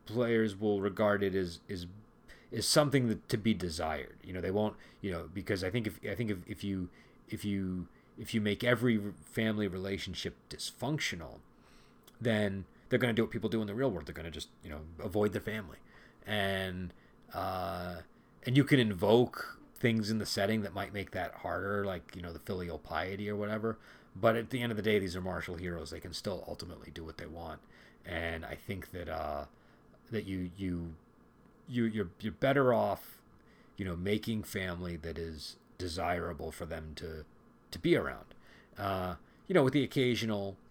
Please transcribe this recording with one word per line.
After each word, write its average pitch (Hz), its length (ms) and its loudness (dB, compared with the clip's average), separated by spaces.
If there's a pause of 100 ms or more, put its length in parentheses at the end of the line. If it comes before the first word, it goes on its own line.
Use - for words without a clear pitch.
players 110 540 2
will 104 220 4
regard 101 420 4
it 95 100 2
as, 90 360 0
as, 87 180 -6 (640)
as - 160 -2
something 139 400 6
that, 107 220 0
to 120 80 2
be 107 160 4
desired. 80 680 -2
You 90 120 -10
know, 90 80 -4
they 92 100 0
won't, 104 240 2 (240)
you 98 120 -2
know, 85 220 -6
because 95 300 -2
I 92 60 -2
think 107 180 0
if, - 120 -6 (100)
I 98 40 -2
think 110 160 -2
if, 101 160 -2
if - 180 -10
you, 95 260 -2 (400)
if - 160 -6
you, 92 420 -2 (320)
if 107 140 -6
you 110 80 4
make 104 240 0
every 120 340 4 (220)
family 107 460 0
relationship 92 680 -4 (140)
dysfunctional, - 920 -4 (800)
then 107 460 2 (240)
they're 127 100 4
gonna 120 140 4
do 113 100 6
what 104 80 0
people 107 180 -2
do 110 120 2
in 107 60 -2
the 101 60 -6
real 131 160 2
world. 82 160 -2
They're 80 80 -8
gonna 85 160 -8
just, 107 200 -10 (120)
you - 80 -14
know, 73 120 -8 (200)
avoid 104 300 4
their 107 100 -2
family. 107 360 -6 (500)
And, 95 680 0 (400)
uh, 90 680 -4 (440)
and 127 120 4
you 139 80 8
can 139 140 6
invoke 110 800 4 (160)
things 113 380 2
in 110 60 2
the 101 80 -2
setting 107 380 2
that 98 100 -6
might 98 200 -4
make 98 180 -6
that 90 240 -4
harder, 98 500 -2
like, 92 280 -4
you 95 80 -10
know, 85 120 -8
the 80 60 -10
filial 87 380 -4
piety 95 520 -4
or 104 80 -2
whatever. 107 400 -2 (400)
But 113 180 6
at 113 140 -2
the 123 120 -2
end 120 100 0
of 107 40 -2
the 104 80 -2
day, 107 160 6
these 92 160 0
are 95 60 -4
martial 90 340 -4
heroes. 85 360 -6
They 82 100 -10
can 90 120 -10
still - 320 -4
ultimately - 480 -10
do 82 120 -10
what 80 120 -10
they 82 80 -10
want. 80 360 -10 (440)
And 82 400 -4
I - 100 -8
think - 360 -8
that, 90 160 -8
uh, 73 380 -4 (680)
that 107 140 -2
you, 92 300 -4
you, 87 380 -4 (760)
you, 120 180 2
you're, 107 240 0 (100)
you're 107 140 -4
better 135 400 4
off, 104 460 0 (580)
you 101 60 -6
know, 90 120 -2
making 107 480 0
family 90 540 -4
that 80 200 -6
is 80 380 -8 (220)
desirable 85 760 -2
for - 140 -8
them 78 300 -8
to, 80 300 -10 (460)
to - 80 -10
be 170 160 4
around. 71 400 -2 (420)
Uh, 92 380 -2 (320)
you 185 80 0
know, 160 80 8
with 127 100 4
the 143 100 4
occasional 110 720 0 (160)